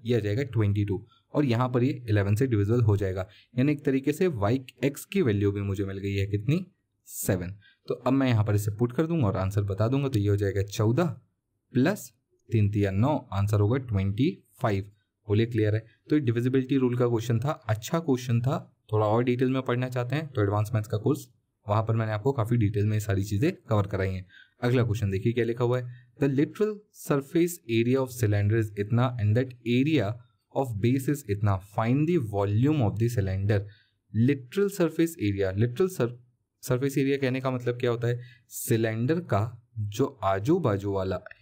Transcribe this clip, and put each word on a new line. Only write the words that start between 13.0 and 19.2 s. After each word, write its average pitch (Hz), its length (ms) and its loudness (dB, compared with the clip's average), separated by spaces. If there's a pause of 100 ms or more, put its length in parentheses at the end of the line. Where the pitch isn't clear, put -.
आंसर 101 280 2
होगा 107 200 4
ट्वेंटी 101 500 0 (300)
फ़ाइव। 104 300 -2 (380)
बोलिए, 107 180 4
क्लियर 107 280 0
है? 110 100 -2 (240)
तो 151 80 2
ये 151 60 4
डिविजिबिलिटी 127 540 0
रूल 123 200 2
का 123 120 2
क्वेश्चन 113 320 0
था, 143 100 -2
अच्छा 131 500 -4
क्वेश्चन 123 400 0
था। 139 180 0 (340)
थोड़ा 107 140 2
और 117 180 2